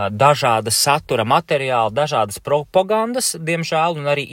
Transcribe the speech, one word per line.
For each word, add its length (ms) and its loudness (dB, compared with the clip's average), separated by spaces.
dažāda 640 2
satura 560 0
materiāli, 680 0
dažādas 440 -2
propagandas, 960 0
diemžēl, 640 -2
un 120 -2
arī 220 -2